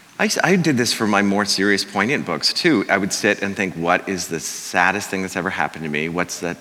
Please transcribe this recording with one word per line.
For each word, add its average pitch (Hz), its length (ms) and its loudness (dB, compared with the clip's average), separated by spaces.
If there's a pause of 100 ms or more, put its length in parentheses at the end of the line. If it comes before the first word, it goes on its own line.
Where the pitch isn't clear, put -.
(180)
I - 80 2
s-, 214 160 0
I 175 140 4
did 165 200 2
this 117 160 2
for 113 140 -2
my 101 160 4
more 101 220 2
serious, 101 400 2
poignant 104 420 0
books 78 260 -2
too. 131 360 2
I 92 100 4
would 95 140 -2
sit 104 300 0
and 98 140 -2
think, 95 180 -4
"What 85 340 0
is 92 200 -4
the 80 120 -4
saddest 95 680 0
thing 95 120 -2
that's 92 140 -4
ever 92 140 -2
happened 78 340 -4
to 76 60 -4
me? 76 180 -2
What's 87 320 -4
the 85 200 -4